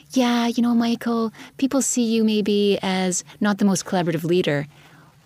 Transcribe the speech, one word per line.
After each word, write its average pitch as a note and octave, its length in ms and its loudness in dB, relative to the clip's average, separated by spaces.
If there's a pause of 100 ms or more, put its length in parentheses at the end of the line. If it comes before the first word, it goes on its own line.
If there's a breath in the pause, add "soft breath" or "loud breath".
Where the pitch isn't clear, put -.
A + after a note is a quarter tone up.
(100)
"Yeah, A#3+ 380 0
you A#3 140 0
know, A#3+ 120 2
Michael, A#3 580 -2 (240 loud breath)
people C4+ 240 0
see A#3+ 240 -2
you A3+ 200 2
maybe G#3 580 2
as F#3 420 -2 (160 loud breath)
not G#3 160 0
the G#3 80 0
most F#3+ 220 2
collaborative E3+ 380 -2
leader." D#3+ 420 0 (600 loud breath)